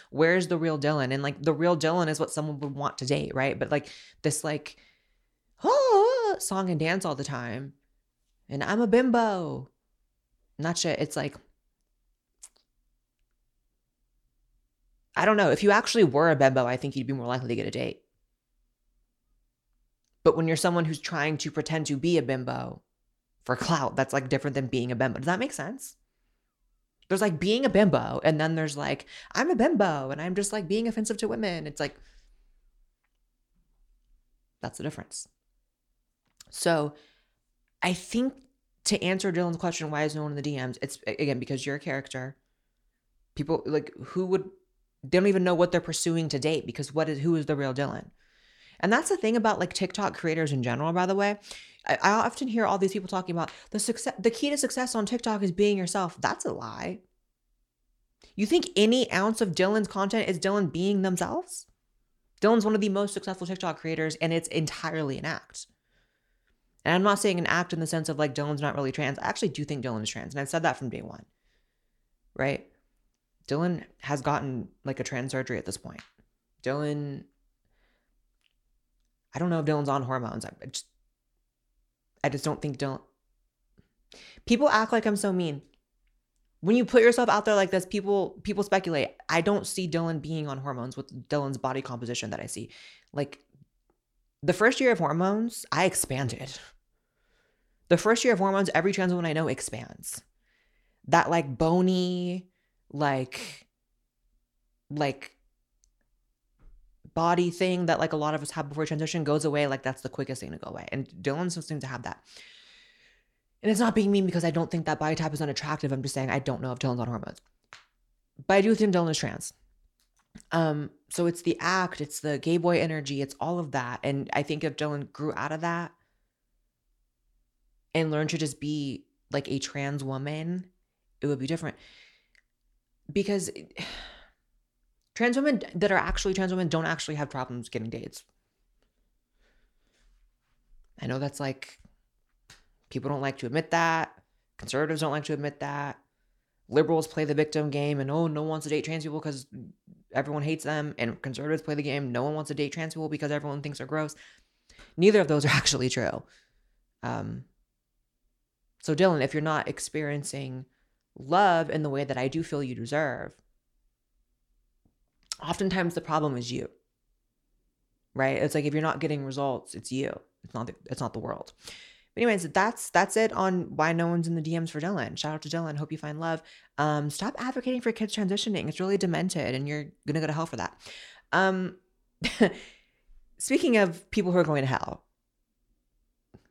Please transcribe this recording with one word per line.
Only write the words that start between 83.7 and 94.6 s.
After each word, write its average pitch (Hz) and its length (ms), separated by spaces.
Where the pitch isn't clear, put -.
people 247 240
act 220 240
like 226 140
I'm 208 100
so 196 160
mean. 160 300
When 208 160
you 247 80
put 240 180
yourself 240 260
out 208 160
there 214 100
like 196 160
this, 190 140
people, 196 580
people 202 200
speculate. 180 480
I 165 120
don't 196 260
see 185 220
Dylan 165 340
being 156 260
on 135 100
hormones 131 380
with 127 320
Dylan's 139 300
body 135 240
composition 120 480
that - 100
I - 60
see. - 240
Like, 143 280
the 151 120
first 240 260